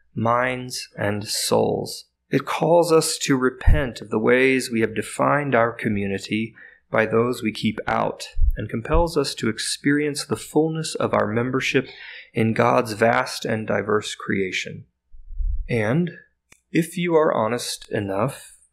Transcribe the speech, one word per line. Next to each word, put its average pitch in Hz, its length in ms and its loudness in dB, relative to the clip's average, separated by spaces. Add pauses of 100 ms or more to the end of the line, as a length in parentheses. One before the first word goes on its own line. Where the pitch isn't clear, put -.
(120)
minds, 123 760 -2 (100)
and 104 280 -2
souls. 107 800 -2 (240)
It 139 140 0
calls 165 460 2
us 160 280 4
to 139 180 2
repent 127 640 2
of 104 100 -14
the 113 80 0
ways 127 520 4
we 117 100 0
have 107 140 0
defined 135 600 0
our 117 180 4
community 104 800 -4 (360)
by 110 160 2
those 117 360 0
we 110 100 -2
keep 107 340 -2
out, 113 400 -2 (300)
and 110 120 -6
compels 160 480 0
us 139 200 0
to 117 120 -2
experience 143 760 -2
the 110 120 -4
fullness 160 600 -2
of 117 180 0
our 104 120 2
membership 127 640 -2 (460)
in 113 180 2
God's 117 400 2
vast 117 520 2
and 110 220 -2
diverse 107 500 -2
creation. 98 680 -4 (840)
And, 127 420 2 (640)
if 165 240 0
you 175 180 0
are 156 180 4
honest 113 580 -2
enough 101 640 -2 (160)